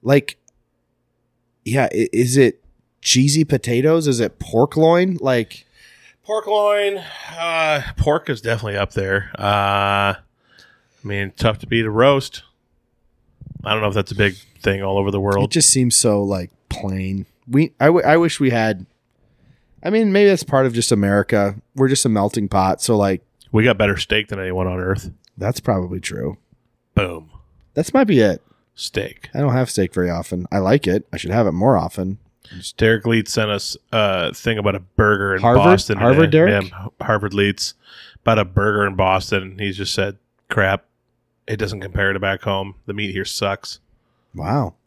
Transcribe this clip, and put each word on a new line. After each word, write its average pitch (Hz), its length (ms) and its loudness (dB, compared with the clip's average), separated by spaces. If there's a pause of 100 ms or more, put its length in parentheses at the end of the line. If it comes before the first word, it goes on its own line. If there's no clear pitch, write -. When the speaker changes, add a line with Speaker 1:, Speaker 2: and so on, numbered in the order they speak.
Speaker 1:
like, 131 340 2 (1300)
yeah, 120 260 0
i-, 107 220 0
is 123 240 2
it 127 240 4 (400)
cheesy 139 420 2
potatoes? 147 640 0
Is 123 120 0
it 113 200 -2
pork - 380 0
loin? 175 420 4
Like, 123 460 -2 (580)
Speaker 2:
Pork 208 240 -6
loin. 202 560 0 (340)
Uh, 160 440 -2 (160)
pork 156 320 0
is 127 100 -6
definitely 110 380 -4
up 98 160 -4
there. 98 440 -2
Uh, 101 760 0
I - 40 -8 (880)
mean, 101 320 -8
tough 110 240 0
to - 80 -16
beat 113 180 0
a 107 60 -4
roast. 131 520 2 (1200)
I 104 80 -2
don't 107 80 0
know 104 80 0
if 98 40 -4
that's 101 180 -2
a - 40 -10
big 101 200 2 (260)
thing 98 220 0
all 98 140 -2
over 98 140 0
the 98 80 -2
world. 98 240 2
Speaker 1:
It 101 80 -2
just 156 180 2
seems 123 280 2
so, 104 260 2
like, 95 260 -4 (200)
plain. 95 560 -6 (220)
We, 139 320 0
I, 120 80 -2
w-, 170 180 2
I 147 100 4
wish 170 240 0
we 135 120 2
had, 110 340 -2 (1000)
I 175 60 -4
mean, 214 240 2
maybe 202 160 6
that's 185 140 2
part 135 220 2
of 123 80 0
just 117 200 2
America. 101 600 2 (200)
We're 135 140 2
just 135 160 0
a 127 40 2
melting 104 380 0
pot. 95 340 0
So, 117 160 0
like, 98 240 2 (300)
Speaker 2:
We 113 140 2
got 117 120 4
better 101 200 0
steak 107 320 -4
than 98 100 -8
anyone 92 280 -4
on 92 120 -4
earth. 92 320 -4 (260)
Speaker 1:
That's 104 220 -4
probably 92 400 -4
true. 92 380 -8 (580)
Speaker 2:
Boom. 85 360 -4 (420)
Speaker 1:
That's - 200 -4
might 262 140 2
be 160 140 4
it. 101 200 2 (340)
Speaker 2:
Steak. - 580 -10
Speaker 1:
I - 80 -6
don't 139 120 0
have 127 160 -2
steak 95 240 -2
very 90 160 -2
often. 87 440 -8
I 98 60 0
like 104 280 2
it. 95 240 -2
I - 60 -10
should 85 140 -6
have 110 160 0
it 90 40 -2
more 107 260 2
often. 92 400 -4 (600)
Speaker 2:
Derek 110 300 2
Leeds 113 240 0
sent 110 180 -2
us - 280 -6 (160)
a 95 400 0
thing 113 240 -4
about 101 180 -2
a 95 40 -8
burger 98 560 0
in 95 60 -2
Speaker 1:
Harvard? 120 220 6
Speaker 2:
Boston 180 340 4
Speaker 1:
Harvard, 139 340 4
Speaker 2:
today. 160 200 4
Speaker 1:
Derek? 98 200 0
Speaker 2:
Yeah, 95 160 -14 (140)
Harvard 104 320 -2
Leeds. 101 400 -2 (480)
About 113 160 2
a 104 80 2
burger 101 400 0
in 98 100 -4
Boston. 95 640 -2
He 101 120 -6
just 95 220 -8
said, 98 240 -4 (320)
"Crap. 98 360 0 (600)
It 110 100 -4
doesn't 101 240 -6
compare 98 320 -2
to 98 60 -4
back 98 240 -2
home. 98 320 -4 (100)
The 104 80 -10
meat 101 180 -6
here 95 140 -6
sucks." - 540 -6 (560)
Speaker 1:
Wow. 107 400 -4 (120)